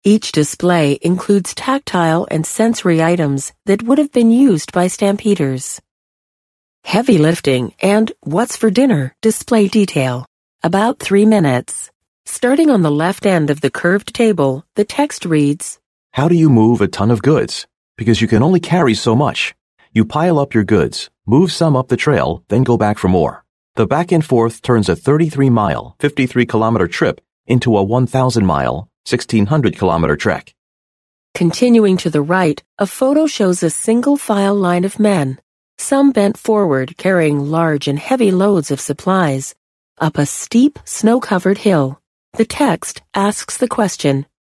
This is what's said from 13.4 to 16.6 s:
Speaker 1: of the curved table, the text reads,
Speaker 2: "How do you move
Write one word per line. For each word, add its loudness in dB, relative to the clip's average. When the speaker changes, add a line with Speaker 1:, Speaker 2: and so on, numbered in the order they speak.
Speaker 1:
of -2
the -2
curved -2
table, 0
the 0
text -4
reads, -2
Speaker 2:
"How 0
do 4
you 4
move 4